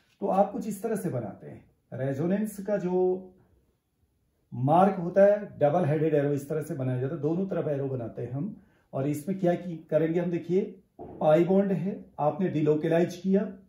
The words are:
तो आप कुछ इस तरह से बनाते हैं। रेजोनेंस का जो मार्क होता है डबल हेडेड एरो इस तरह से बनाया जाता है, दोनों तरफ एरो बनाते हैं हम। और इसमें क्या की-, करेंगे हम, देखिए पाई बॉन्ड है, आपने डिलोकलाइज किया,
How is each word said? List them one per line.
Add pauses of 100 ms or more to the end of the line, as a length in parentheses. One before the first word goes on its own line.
(220)
तो
आप
कुछ
इस
तरह
से
बनाते
हैं। (220)
रेजोनेंस
का
जो (1200)
मार्क
होता
है
डबल
हेडेड
एरो
इस
तरह
से
बनाया
जाता
है,
दोनों
तरफ
एरो
बनाते
हैं
हम। (320)
और
इसमें
क्या
की-,
करेंगे
हम,
देखिए (220)
पाई
बॉन्ड
है, (140)
आपने
डिलोकलाइज
किया, (120)